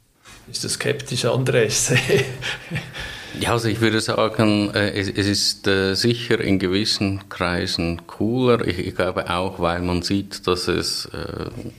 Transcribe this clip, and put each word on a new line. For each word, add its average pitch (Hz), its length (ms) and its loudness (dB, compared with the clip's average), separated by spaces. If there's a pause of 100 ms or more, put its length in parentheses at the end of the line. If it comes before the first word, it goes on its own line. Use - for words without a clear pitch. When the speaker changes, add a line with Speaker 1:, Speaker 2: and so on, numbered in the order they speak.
(520)
Speaker 1:
Ist - 120 -6
das 110 100 -4
skeptisch, - 520 -2
André? 127 440 2
<laughs> - 560 2 (1120)
Speaker 2:
Ja, - 140 0
also 117 160 2
ich 113 140 0
würde 110 180 4
sagen, 107 760 2
äh, 101 180 2
es, 101 180 -2
es 101 180 2
ist, - 400 0
äh, 95 260 4
sicher 120 460 2
in 98 180 4
gewissen 98 680 0
Kreisen 87 800 -2
cooler. 120 580 2
Ich, 87 140 -2
ich 92 160 -6
glaube 92 340 -2
auch, 90 300 -2
weil 87 220 0
man 90 220 0
sieht, - 440 -4
dass 90 220 2
es, - 380 -2
äh, - 420 -8 (300)